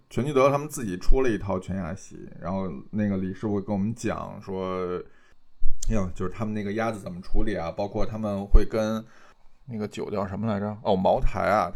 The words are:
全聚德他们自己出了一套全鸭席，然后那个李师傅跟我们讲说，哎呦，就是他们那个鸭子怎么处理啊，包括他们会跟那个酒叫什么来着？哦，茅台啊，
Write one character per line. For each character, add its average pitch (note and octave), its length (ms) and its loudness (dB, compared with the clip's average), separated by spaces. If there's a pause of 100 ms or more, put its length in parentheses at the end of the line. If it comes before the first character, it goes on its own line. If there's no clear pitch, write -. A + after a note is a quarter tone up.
全 - 160 -4
聚 D3 80 -4
德 C3+ 160 4
他 C#3 80 2
们 D3 120 -6
自 C3+ 160 -10
己 F2+ 120 -8
出 C3 260 8
了 B2+ 60 2
一 G#2+ 80 0
套 F#2+ 220 -4
全 F2+ 180 -8
鸭 F2+ 160 -8
席， - 240 -16 (240)
然 F2 120 -8
后 F#2+ 180 -6 (220)
那 G#2 160 -2
个 G2+ 80 -2
李 F#2 180 -6
师 - 140 -8
傅 G#2 120 -4
跟 G#2 140 -6
我 - 20 -2
们 G2 160 -2
讲 G2 480 -8
说， F#2 560 -6 (920)
哎 A2 60 2
呦， F#2+ 180 0
就 F#2+ 100 -6
是 F2+ 80 -4
他 A2 120 -8
们 G#2+ 100 -6
那 G#2+ 80 -6
个 G2+ 120 -6
鸭 A2+ 180 -4
子 G#2 80 -12
怎 F#2 120 -12
么 F2 80 -12
处 G#2 220 4
理 G#2 140 2
啊， E2+ 160 -6
包 G2+ 160 -6
括 G2+ 180 -2
他 G#2 100 -4
们 G2+ 300 -4
会 - 180 8
跟 A2 400 -2 (640)
那 A#2+ 100 -10
个 G#2 120 -6
酒 - 200 -10
叫 G2+ 160 -4
什 F#2+ 140 -8
么 G#2+ 80 -4
来 G#2 140 -4
着？ G#2 240 -8
哦， G#2+ 100 0
茅 F#2 260 2
台 - 200 0
啊， F2+ 360 0